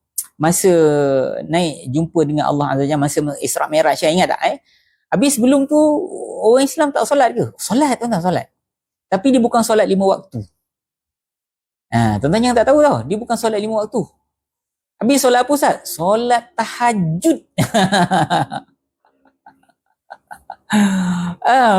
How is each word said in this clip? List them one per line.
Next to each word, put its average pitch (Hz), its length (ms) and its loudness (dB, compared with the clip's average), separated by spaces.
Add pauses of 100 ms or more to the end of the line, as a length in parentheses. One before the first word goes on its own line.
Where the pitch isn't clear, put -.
(360)
Masa 170 320 0 (800)
naik 160 400 -4
jumpa 160 400 0
dengan 147 240 -2
Allah 143 240 -2
Azza 139 80 0
wa 139 80 0
Jalla, 147 160 0
masa 147 160 -2 (160)
Isra 147 320 -6
Mi'raj, 156 240 2
saya 160 160 0
ingat 165 240 0
tak, - 60 -10 (100)
eh? 285 80 -10 (480)
Habis 226 320 0
sebelum 269 240 4
tu, 302 160 0 (640)
orang 254 240 4
Islam 202 240 -2
tak - 160 -2
solat 269 240 2
ke? 180 240 -4
Solat, 262 480 0
tuan-tuan, 226 160 -2
solat. 170 320 -2 (560)
Tapi 196 240 0
dia 262 80 4
bukan 233 240 2
solat 214 240 2
lima 190 240 2
waktu. - 320 -6 (1500)
Ha, 113 260 2
tuan-tuan 220 320 2
yang 240 60 0
tak 220 100 4
tahu 294 160 6
tau, 262 220 2
dia 160 100 -4
bukan 226 240 -4
solat 220 220 -2
lima 214 240 -4
waktu. 214 160 -4 (960)
Habis 254 240 2
solat 247 240 2
apa, 269 80 -6
Ustaz? 277 200 0 (120)
Solat 233 720 -2
tahajud. 220 880 -2
<laughs> - 0 - (4000)
Ah, 233 340 4